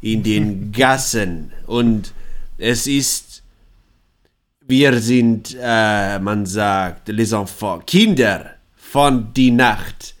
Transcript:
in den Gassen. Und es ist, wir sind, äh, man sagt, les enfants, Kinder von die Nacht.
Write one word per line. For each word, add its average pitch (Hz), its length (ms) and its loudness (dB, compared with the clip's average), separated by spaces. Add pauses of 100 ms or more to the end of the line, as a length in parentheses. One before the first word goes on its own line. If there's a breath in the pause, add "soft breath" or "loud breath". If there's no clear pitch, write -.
in 110 220 -2
den 104 500 -2
Gassen. 110 800 -2 (140)
Und 113 460 0 (460 soft breath)
es 117 280 -2
ist, - 560 -4 (1200)
wir 131 340 4
sind, 117 600 2
äh, 107 580 0
man 101 280 -2
sagt, 98 640 -2
les 107 240 0
enfants, 98 540 -4
Kinder 135 680 2 (180)
von 131 600 0
die 127 160 4
Nacht. - 680 0